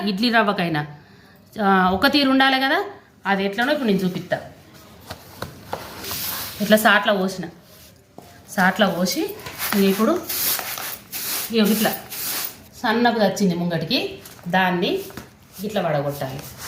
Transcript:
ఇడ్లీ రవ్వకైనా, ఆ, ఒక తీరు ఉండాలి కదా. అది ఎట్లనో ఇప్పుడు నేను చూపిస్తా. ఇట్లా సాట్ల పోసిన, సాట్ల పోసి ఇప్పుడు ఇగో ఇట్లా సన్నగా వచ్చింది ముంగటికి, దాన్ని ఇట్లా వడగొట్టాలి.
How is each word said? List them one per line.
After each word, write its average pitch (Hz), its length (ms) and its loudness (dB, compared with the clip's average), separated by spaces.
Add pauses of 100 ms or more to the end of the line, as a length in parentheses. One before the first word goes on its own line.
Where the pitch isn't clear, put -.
(120)
ఇడ్లీ 214 260 0
రవ్వకైనా, 185 440 2 (720)
ఆ, 202 160 0 (280)
ఒక 277 160 4
తీరు 285 220 4
ఉండాలి 269 280 4
కదా. 302 160 2 (520)
అది 196 160 0
ఎట్లనో 240 280 0
ఇప్పుడు 262 160 -2
నేను 185 140 2
చూపిస్తా. 160 340 -4 (2250)
ఇట్లా 214 200 6
సాట్ల 208 340 4
పోసిన, 185 280 -2 (1080)
సాట్ల 190 300 2 (100)
పోసి 190 300 -2 (680)
ఇప్పుడు 220 220 2 (1400)
ఇగో 220 100 6 (100)
ఇట్లా 214 160 0 (920)
సన్నగా 233 460 2
వచ్చింది 185 340 2
ముంగటికి, 170 380 -2 (560)
దాన్ని 185 360 2 (760)
ఇట్లా 202 180 -2
వడగొట్టాలి. 143 540 -4 (280)